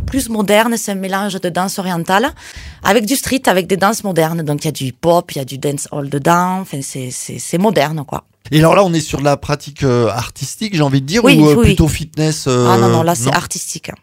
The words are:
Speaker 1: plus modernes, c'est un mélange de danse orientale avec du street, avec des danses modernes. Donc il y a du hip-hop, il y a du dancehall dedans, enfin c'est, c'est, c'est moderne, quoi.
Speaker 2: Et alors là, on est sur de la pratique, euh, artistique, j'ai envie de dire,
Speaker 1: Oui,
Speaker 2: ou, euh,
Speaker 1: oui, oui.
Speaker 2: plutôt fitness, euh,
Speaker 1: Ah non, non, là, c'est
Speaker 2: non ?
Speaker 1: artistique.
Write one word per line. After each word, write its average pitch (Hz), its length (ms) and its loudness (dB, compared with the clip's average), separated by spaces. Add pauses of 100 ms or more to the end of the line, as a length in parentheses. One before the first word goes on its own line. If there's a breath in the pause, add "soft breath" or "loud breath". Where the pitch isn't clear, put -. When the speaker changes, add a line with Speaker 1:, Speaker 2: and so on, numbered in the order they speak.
Speaker 1:
plus 262 220 -4
modernes, 220 480 2
c'est 208 160 -6
un - 20 -4
mélange 190 440 -4
de 185 100 -4
danse 180 280 -4
orientale 185 540 0 (500 loud breath)
avec 214 240 2
du 262 100 0
street, 262 300 -2
avec 185 220 2
des 190 100 0
danses 196 260 0
modernes. 165 380 0
Donc 147 220 -4
il 156 40 -2
y - 20 -2
a - 20 -4
du 135 140 -6
hip-hop, 170 480 0
il - 40 -6
y 139 40 -6
a 131 40 -6
du 131 140 -12
dancehall 143 500 -6
dedans, 175 520 0
enfin 160 200 -10
c'est, 127 300 -10
c'est, - 280 -10
c'est - 200 -4
moderne, 160 480 2
quoi. - 160 -8 (280)
Speaker 2:
Et 151 80 4
alors 165 140 6
là, 190 100 2
on 175 100 0
est 165 80 2
sur - 180 -6
de 135 60 0
la 143 120 2
pratique, 143 460 -6
euh, 120 240 2
artistique, 131 680 -6
j'ai 156 60 2
envie 139 200 2
de 131 40 -6
dire, 202 180 0
Speaker 1:
Oui, 240 140 8
Speaker 2:
ou, 151 100 8
euh, 147 40 8
Speaker 1:
oui, 143 80 6
oui. 233 60 6
Speaker 2:
plutôt 170 240 4
fitness, 156 580 -4
euh, 123 200 2
Speaker 1:
Ah 120 120 4
non, 117 100 4
non, 117 140 4
là, 170 100 2
c'est 123 120 -2
Speaker 2:
non ? 135 80 0
Speaker 1:
artistique. - 580 -6 (120)